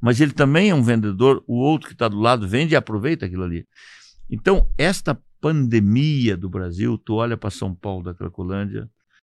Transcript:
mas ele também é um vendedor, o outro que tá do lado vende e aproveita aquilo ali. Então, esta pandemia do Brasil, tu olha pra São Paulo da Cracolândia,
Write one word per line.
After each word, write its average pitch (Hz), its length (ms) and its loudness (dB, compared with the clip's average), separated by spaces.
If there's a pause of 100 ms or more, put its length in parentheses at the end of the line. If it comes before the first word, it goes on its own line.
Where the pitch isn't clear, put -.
mas 117 180 4
ele 147 140 4
também 156 380 4
é 170 40 4
um 139 80 4
vendedor, 113 640 2
o 120 100 -4
outro 143 320 0
que - 80 -20
tá 117 120 -2
do 101 120 -4
lado 113 280 2
vende 147 260 0
e - 20 4
aproveita 113 520 -2
aquilo 92 160 -6
ali. 85 240 -6 (600)
Então, 185 480 2
esta 156 400 -2 (240)
pandemia 123 960 2
do 92 140 -8
Brasil, 95 480 -4
tu - 180 -8
olha 117 220 -2
pra 104 140 -8
São 95 240 -8
Paulo 92 280 -8
da 90 100 -10
Cracolândia, 98 760 -8 (340)